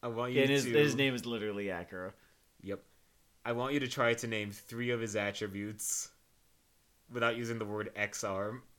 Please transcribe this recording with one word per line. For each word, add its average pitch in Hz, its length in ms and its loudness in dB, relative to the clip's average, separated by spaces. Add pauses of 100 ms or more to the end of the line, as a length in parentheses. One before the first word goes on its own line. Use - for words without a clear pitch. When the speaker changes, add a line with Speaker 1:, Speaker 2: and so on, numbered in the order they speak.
Speaker 1:
I 123 60 -6
want 120 240 -2
Speaker 2:
Yeah, 127 80 2
Speaker 1:
you 135 40 6
Speaker 2:
and 135 80 4
his, 139 120 4
Speaker 1:
to 120 80 0
Speaker 2:
his 147 240 6
name 135 180 4
is 120 120 -4
literally 107 400 -2
Acura. 92 480 -6 (500)
Speaker 1:
Yep. 95 180 -6 (640)
I 117 60 -2
want 123 220 0
you 143 80 2
to 131 60 -2
try 120 280 4
to 117 120 -6
name 104 240 -2
three 120 400 -6
of 117 100 2
his 107 140 -4
attributes 101 960 -2 (1000)
without 117 240 2
using 117 240 -2
the 110 60 -2
word 104 300 -4
X-Arm. 104 680 -2 (160)